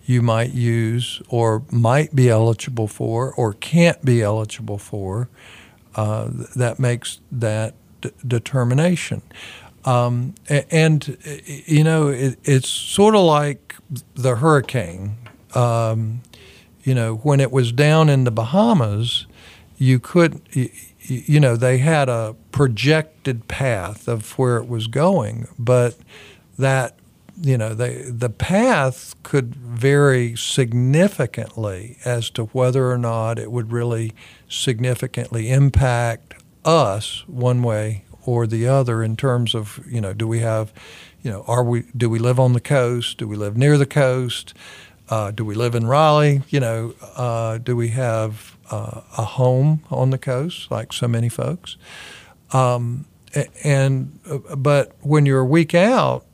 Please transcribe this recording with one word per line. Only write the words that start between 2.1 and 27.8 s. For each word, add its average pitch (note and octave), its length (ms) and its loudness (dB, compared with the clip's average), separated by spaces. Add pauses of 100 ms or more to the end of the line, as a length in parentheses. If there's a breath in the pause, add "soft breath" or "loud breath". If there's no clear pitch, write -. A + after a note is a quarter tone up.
be B2+ 140 6
eligible A2+ 580 0
for A#2+ 460 -4
or A2+ 200 -2
can't E3 520 2
be A#2+ 160 4
eligible G#2+ 560 -4
for. G#2 500 -8 (680 loud breath)
Uh, G#2+ 340 -2
th-, - 260 -10
that A#2+ 220 -2
makes A#2+ 420 -4 (120)
that A2 420 -4 (280)
d-, - 100 -10 (160)
determination. B2+ 960 0 (600 loud breath)
Um, B2 500 0 (120)
a-, C#3+ 240 -2
and, D#3 540 2
y-, C#3+ 400 -14
you D#3 180 4
know, D#3+ 260 2
it, C3 340 -2
it's C3 260 2
sorta G#3 480 2
like D3 560 2 (400)
the B2+ 220 0
hurricane. A2 840 0 (380)
Um, A#2 680 0 (600 loud breath)
you C3 100 0
know, A2+ 220 0
when C#3 240 2
it C3+ 120 2
was B2 200 2
down D3+ 360 4
in C3+ 160 4
the A#2+ 80 2
Bahamas, A#2 960 0 (540 loud breath)
you B2+ 180 4
could, E3 440 2 (140)
y-, B2+ 140 -2 (400)
y-, B2+ 160 -6
you D3+ 140 4
know, B2+ 160 4
they B2+ 240 2
had C#3+ 300 2
a A2+ 260 -4 (160)
projected C3+ 960 0
path G#2+ 600 -6
of A#2 300 -6
where B2 200 2
it A2+ 100 -6
was A2+ 200 -6
going, A#2 600 0 (100)
but B2 400 2 (600 loud breath)
that, C3 400 0 (440)
you C3+ 160 2
know, A2 160 -2
they, B2 300 -6